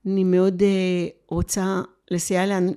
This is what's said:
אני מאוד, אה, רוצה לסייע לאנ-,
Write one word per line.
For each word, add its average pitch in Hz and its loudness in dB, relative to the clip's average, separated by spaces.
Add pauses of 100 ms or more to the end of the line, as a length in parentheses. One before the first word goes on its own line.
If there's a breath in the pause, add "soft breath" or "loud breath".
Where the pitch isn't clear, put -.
אני 190 0
מאוד, 185 2
אה, 202 4 (600)
רוצה 185 -2 (300)
לסייע 180 -2
לאנ-, 190 0